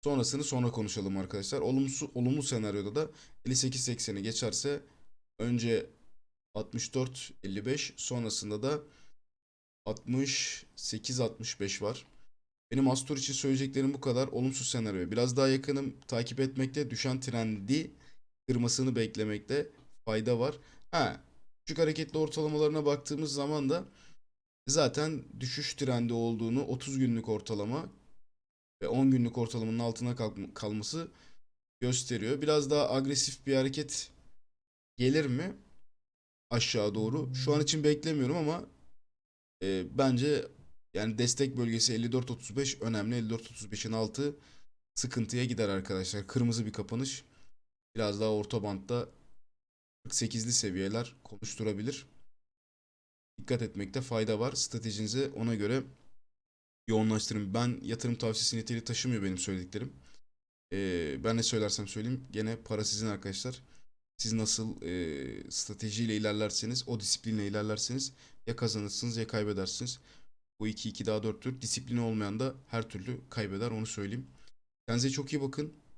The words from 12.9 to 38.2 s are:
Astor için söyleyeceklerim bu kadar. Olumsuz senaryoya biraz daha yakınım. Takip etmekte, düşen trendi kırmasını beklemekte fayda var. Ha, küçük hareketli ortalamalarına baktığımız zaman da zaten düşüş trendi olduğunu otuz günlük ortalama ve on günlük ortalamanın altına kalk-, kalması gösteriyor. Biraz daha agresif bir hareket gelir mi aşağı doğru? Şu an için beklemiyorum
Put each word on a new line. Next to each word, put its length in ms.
Astor 260
için 160
söyleyeceklerim 600
bu 60
kadar. 280
Olumsuz 400
senaryoya 420
biraz 260
daha 120
yakınım. 480
Takip 320
etmekte, 500
düşen 300
trendi 680
kırmasını 480
beklemekte 760
fayda 340
var. 180
Ha, 300
küçük 140
hareketli 400
ortalamalarına 680
baktığımız 480
zaman 380
da 140
zaten 580
düşüş 340
trendi 380
olduğunu 520
otuz 340
günlük 300
ortalama 600
ve 60
on 220
günlük 280
ortalamanın 400
altına 380
kalk-, 380
kalması 540
gösteriyor. 640
Biraz 280
daha 200
agresif 560
bir 80
hareket 560
gelir 300
mi 300
aşağı 440
doğru? 400
Şu 200
an 60
için 240
beklemiyorum 520